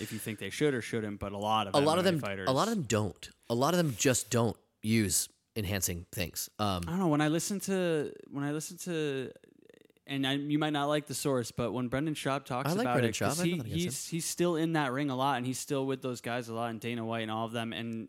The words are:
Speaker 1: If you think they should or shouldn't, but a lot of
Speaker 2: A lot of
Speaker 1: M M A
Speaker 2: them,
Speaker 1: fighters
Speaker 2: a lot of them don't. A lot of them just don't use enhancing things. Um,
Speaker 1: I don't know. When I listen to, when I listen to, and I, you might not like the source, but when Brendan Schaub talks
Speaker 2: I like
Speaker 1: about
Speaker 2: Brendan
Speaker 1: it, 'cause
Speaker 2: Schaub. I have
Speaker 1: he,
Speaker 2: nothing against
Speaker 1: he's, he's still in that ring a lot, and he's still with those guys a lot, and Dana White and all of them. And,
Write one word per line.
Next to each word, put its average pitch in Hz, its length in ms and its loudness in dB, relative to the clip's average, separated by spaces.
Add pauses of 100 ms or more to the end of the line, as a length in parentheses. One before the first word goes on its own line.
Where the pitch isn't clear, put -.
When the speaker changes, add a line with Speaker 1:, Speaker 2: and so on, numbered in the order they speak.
Speaker 1:
If 110 120 -8
you 110 60 -6
think 110 220 -8
they 98 100 -8
should 147 240 2
or 117 80 -2
shouldn't, 107 380 -4
but 101 100 -6
a 101 80 -8
lot 107 300 2
of 95 80 0
Speaker 2:
A - 20 6
lot 156 220 6
of 180 60 2
Speaker 1:
M 180 80 4
M - 0 -
A 151 40 0
Speaker 2:
them, - 20 -4
Speaker 1:
fighters 98 280 -4
Speaker 2:
a 131 40 4
lot 156 140 2
of 226 80 0
them 190 80 -2
don't. 107 480 -2 (180)
A 117 60 0
lot 139 200 4
of 180 40 4
them 151 180 2
just - 340 2
don't 117 260 4 (260)
use 107 460 2 (260)
enhancing 95 580 -2
things. - 460 -6
Um, 95 280 0
Speaker 1:
I 160 40 -4
don't 175 80 -2
know. 190 100 2
When 147 120 4
I 151 80 4
listen 170 320 -2
to, 175 520 0 (180)
when 143 140 -6
I 143 80 -2
listen 160 260 -6
to, 151 520 -4 (800)
and 135 180 0
I, 135 80 2
you 147 240 2
might 156 160 2
not 143 120 2
like 151 200 2
the 135 80 -6
source, 127 380 0
but 117 200 0
when 123 160 0
Brendan 143 260 0
Schaub 139 300 -2
talks 131 260 -2
Speaker 2:
I 175 40 2
like 202 80 2
Speaker 1:
about 123 120 2
Speaker 2:
Brendan 120 160 4
Speaker 1:
it, - 80 -2
'cause 120 200 2
Speaker 2:
Schaub. - 20 0
I 180 40 2
have - 0 -
Speaker 1:
he, 175 120 2
Speaker 2:
nothing 113 160 -4
against 170 120 0
Speaker 1:
he's, - 240 -4
he's 165 160 -4
still 175 320 2
in 165 180 2
that 143 180 2
ring 139 180 0
a 127 60 -2
lot, 131 220 2
and 123 80 -4
he's 131 120 -2
still 135 280 -2
with 135 160 -2
those 123 180 -4
guys 120 280 -4
a 113 60 -6
lot, 117 160 -2
and 110 100 -6
Dana 117 240 -4
White 113 180 -2
and 110 80 -4
all 113 160 -2
of 110 60 -8
them. 117 200 -2
And, 113 360 -6